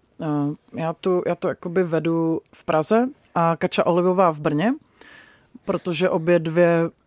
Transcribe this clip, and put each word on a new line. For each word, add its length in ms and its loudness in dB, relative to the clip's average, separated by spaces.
Eh, 40 -8
já 200 -6
tu, 340 -2
já 80 -2
to 120 -6
jakoby 360 -2
vedu 580 0
v 100 -18
Praze 440 2
a 200 2
Kača 300 -2
Olivová 460 2
v 80 -10
Brně, 340 0
protože 440 -2
obě 300 2
dvě 500 2